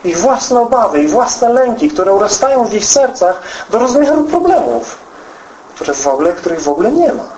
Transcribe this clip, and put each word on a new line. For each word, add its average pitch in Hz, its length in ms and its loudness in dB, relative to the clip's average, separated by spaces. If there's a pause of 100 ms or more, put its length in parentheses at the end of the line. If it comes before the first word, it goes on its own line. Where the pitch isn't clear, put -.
ich 170 140 -2
własne 247 440 0
obawy, 220 420 2
ich 151 60 2
własne 240 440 0
lęki, 240 360 2
które 190 240 0
urastają 214 520 2
w 202 80 -4
ich 214 120 -2
sercach 185 560 0 (280)
do 220 100 0
rozmiaru 285 440 2
problemów, 330 760 -2 (800)
które - 180 -4
w 139 140 -4
ogóle, 147 260 0
których 170 280 -4
w 143 80 -2
ogóle 175 220 0
nie 320 220 2
ma. - 100 -6 (140)